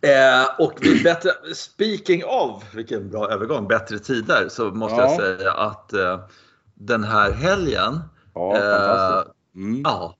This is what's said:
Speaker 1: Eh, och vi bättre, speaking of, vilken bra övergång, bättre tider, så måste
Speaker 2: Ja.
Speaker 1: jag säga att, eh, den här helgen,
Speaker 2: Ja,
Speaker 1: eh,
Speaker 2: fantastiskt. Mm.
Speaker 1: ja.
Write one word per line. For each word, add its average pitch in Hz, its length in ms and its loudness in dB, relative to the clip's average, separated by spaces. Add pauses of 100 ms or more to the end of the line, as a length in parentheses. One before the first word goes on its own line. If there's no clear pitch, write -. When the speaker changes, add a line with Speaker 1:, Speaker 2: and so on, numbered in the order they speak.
Speaker 1:
Eh, 135 460 6 (100)
och 160 220 2
vi - 220 4
bättre, - 260 2 (260)
speaking 190 680 -2
of, 127 380 -2 (120)
vilken 110 340 -8
bra 104 220 -4
övergång, 107 360 -4
bättre 107 320 0
tider, 113 500 0
så - 220 -6
måste 110 240 -4
Speaker 2:
Ja. 123 160 4
Speaker 1:
jag 160 40 2 (240)
säga 95 120 -2
att, - 420 -6
eh, 92 260 -2 (560)
den 107 280 -4
här 104 280 2
helgen, 139 680 -2 (340)
Speaker 2:
Ja, 92 240 -2
Speaker 1:
eh, 101 140 2
Speaker 2:
fantastiskt. 98 640 0 (200)
Mm. 107 260 -6
Speaker 1:
ja. 101 380 -4